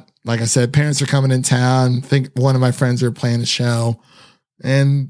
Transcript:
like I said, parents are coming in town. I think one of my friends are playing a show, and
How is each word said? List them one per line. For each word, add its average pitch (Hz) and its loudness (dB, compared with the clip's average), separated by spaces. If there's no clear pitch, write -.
like 113 -2
I 117 -2
said, 123 0
parents 147 0
are 135 -4
coming 135 0
in 127 0
town. 127 2
I - -2
think 135 -2
one 131 2
of 131 0
my 127 2
friends 123 -2
are 123 0
playing 117 -2
a 120 -4
show, 117 -2
and 139 0